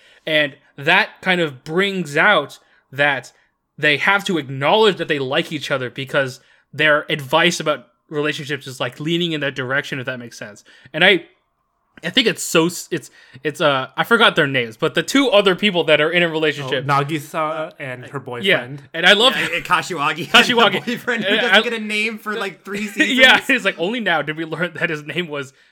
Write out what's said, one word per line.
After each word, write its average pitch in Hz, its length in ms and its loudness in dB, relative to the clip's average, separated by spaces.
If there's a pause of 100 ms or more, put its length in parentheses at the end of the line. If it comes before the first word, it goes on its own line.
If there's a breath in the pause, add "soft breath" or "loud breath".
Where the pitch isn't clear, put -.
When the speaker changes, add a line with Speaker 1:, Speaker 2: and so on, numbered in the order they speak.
(260 soft breath)
Speaker 1:
And 151 300 2 (200 soft breath)
that 175 460 0
kind 180 180 2
of 143 240 -4
brings 175 520 -2
out 165 420 2 (340 soft breath)
that 139 400 -2 (460)
they 147 180 2
have 196 280 2
to 190 140 -2
acknowledge 147 580 2
that 160 100 -6
they 147 140 -2
like 139 320 -2
each 135 180 -6
other, 127 180 -2
because 131 520 -4 (320 soft breath)
their 151 380 2
advice 160 500 0
about 147 260 -4 (240)
relationships 147 560 -6
is, 127 140 -10
like, 127 180 -6
leaning 170 340 -2
in 151 80 -4
that 139 140 -4
direction, 135 460 -4
if 123 60 -10
that 127 120 -6
makes 120 180 -18
sense. 107 280 -18 (280 soft breath)
And 160 120 0
I, 196 220 2 (760)
I 170 80 -8
think 247 160 2
it's 170 160 -2
so 165 240 0
s-, - 240 -8
it's, 160 180 -8 (360 loud breath)
it's, 156 160 -6
uh, 139 360 0
I 165 60 2
forgot 220 320 4
their 151 140 2
names, 120 280 -2
but 156 180 -2
the 170 100 0
two 269 260 2
other 190 240 4
people 175 300 0
that 151 160 4
are 156 100 2
in 175 140 2
a 170 40 2
relationship. 143 560 -2
Speaker 2:
Oh, 135 80 -6
Nagisa 156 840 -2
and 127 280 -12
her 143 120 -10
Speaker 1:
Yeah, 113 60 -16
Speaker 2:
boyfriend. 131 580 -2 (100)
Speaker 1:
and 170 140 0
I 190 60 10
love 233 240 4
Speaker 3:
Yeah, 165 240 -4
Kashiwagi. 156 680 -2
<laughs> - 20 -10
Speaker 1:
Kashiwagi. 226 560 4
Speaker 3:
The 247 120 -4
boyfriend 226 280 -4
who 196 100 0
Speaker 1:
And 220 60 2
Speaker 3:
doesn't 196 160 4
Speaker 1:
I 220 60 6
Speaker 3:
get 233 100 -2
a 226 60 -4
name 214 400 -4
for, 214 160 -8
like, 196 300 -8
three 202 220 -8
Speaker 1:
<laughs> - 20 -8
Speaker 3:
seasons. 269 280 0
Speaker 1:
Yeah, 254 320 8
it's 240 160 2
like, 190 140 -2
only 214 220 -4
now 170 220 0
did 151 140 -6
we 165 80 -6
learn 160 300 -6
that 165 160 -4
his 151 140 -8
name 156 240 -6
was 143 240 -8 (200 soft breath)